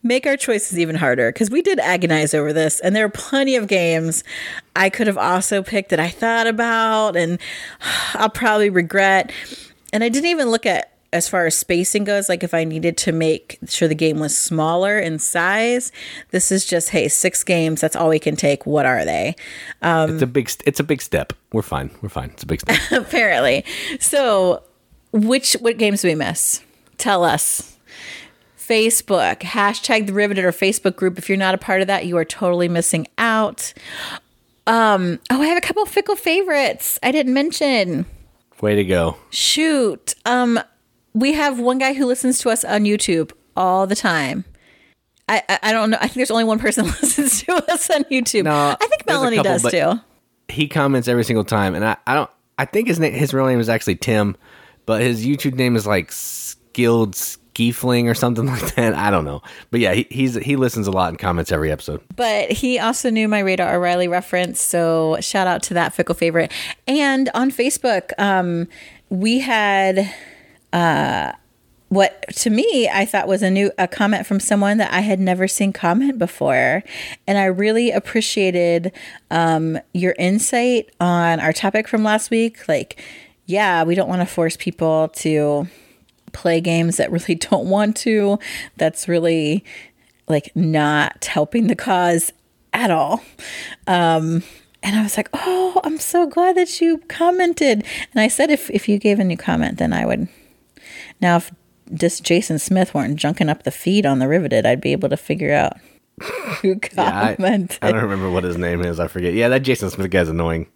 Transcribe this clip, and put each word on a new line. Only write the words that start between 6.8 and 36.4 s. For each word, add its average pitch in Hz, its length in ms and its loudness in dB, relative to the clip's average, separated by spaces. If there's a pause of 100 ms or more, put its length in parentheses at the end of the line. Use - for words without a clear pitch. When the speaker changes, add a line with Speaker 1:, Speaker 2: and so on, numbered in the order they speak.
Speaker 1:
and 170 200 0 (440)
<sighs> - 320 -6
I'll 214 160 0
probably 214 400 2
regret. 190 640 2 (580)
And 220 140 0
I - 20 2
didn't 285 220 0
even 302 200 0
look 196 160 0
at, - 280 -2 (180)
as 170 160 0
far 175 200 0
as 160 80 0
spacing 185 500 0
goes, 202 240 -2
like, 175 140 0
if 170 100 -4
I 165 100 2
needed 160 340 -2
to - 140 0
make 160 460 0 (100)
sure - 200 0
the 156 80 2
game 156 240 0
was 151 180 -2
smaller 175 600 0
in 160 180 -2
size. 220 720 0 (380)
This 185 220 0
is 190 160 2
just, 170 240 0
hey, - 160 2
six - 360 0
games. 160 380 0
That's 156 140 0
all 160 140 2
we 156 100 4
can 151 160 0
take. 143 320 0
What 147 180 2
are 123 180 2
they? 82 320 -2 (460)
Um, 160 320 2
Speaker 2:
It's 160 80 -2
a 131 60 2
big 123 220 -2
st-, - 180 -4
it's 143 120 -2
a 147 40 0
big 147 180 -2
step. - 320 -4 (180)
We're 110 120 -2
fine. 69 260 -6 (140)
We're 104 60 -8
fine. 69 260 -8
It's - 80 -16
a - 20 -12
big 78 160 -4
step. - 240 0
Speaker 1:
<laughs> - 60 -6
Apparently. 180 760 0 (340)
So 214 600 2 (500)
which, 220 420 2
what 233 260 0
games 208 240 0
do 180 60 4
we 160 40 2
miss? - 480 -2 (380)
Tell 196 240 2
us. - 520 -2 (840)
Facebook, 220 840 0
hashtag 214 680 0
the 196 80 -4
Riveted 202 320 0
or 180 60 4
Facebook 190 440 0
group. 180 220 -2
If 175 100 -12
you're 196 100 0
not 190 180 2
a - 20 -6
part 190 240 -2
of 190 60 0
that, 190 180 -2
you 175 120 -2
are 160 80 2
totally 175 440 0
missing 170 380 0 (100)
out. 220 560 -2 (920)
Um, 208 520 2 (120)
oh, 262 100 2
I 302 60 2
have 339 100 2
a 349 40 0
couple 415 240 -2
fickle 403 300 -2
favorites 330 840 0